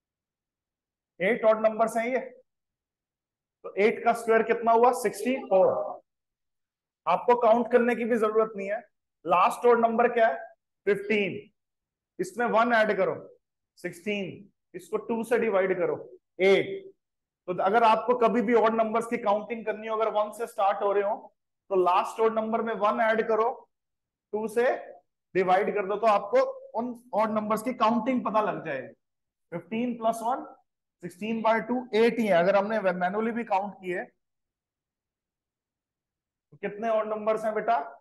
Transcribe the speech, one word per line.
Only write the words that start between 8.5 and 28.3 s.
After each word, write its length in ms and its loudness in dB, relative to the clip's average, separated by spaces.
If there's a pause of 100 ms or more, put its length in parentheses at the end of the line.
नहीं 140 -8
है। 80 -6 (460)
लास्ट 420 2
ऑड 140 6
नंबर 320 2
क्या 160 4
है, 80 -4 (500)
फ़िफ़्टीन, 640 -2 (680)
इसमें 280 -4
वन 280 2
ऐड 220 2
करो, 180 0 (640)
सिक्सटीन, 720 -10 (240)
इसको 240 -10
टू 260 -6
से 140 0
divide 400 0
करो, 180 -2 (440)
एट। 520 0 (560)
तो 140 -4
अगर 220 2
आपको 340 2
कभी 240 2
भी 120 2
ऑड 200 4
numbers 320 -2
की 120 -6
counting 480 -2
करनी 220 -6
हो, 80 -4
अगर 160 0
वन 200 -2
से 140 -10
start 360 -2
हो 100 2
रहे 100 2
हो, 280 -4 (400)
तो 60 0
last 440 2
odd 140 2
number 280 -2
में 140 -4
वन 240 0
ऐड 280 0
करो, 220 2 (840)
टू 160 -4
से 160 0 (680)
divide 400 2
कर 120 -2
दो, 100 -4
तो 100 0
आपको 340 2 (380)
उन 240 -8 (120)
ऑड 160 0
नंबर्स 320 -2
की 120 -4
counting 500 0
पता 180 0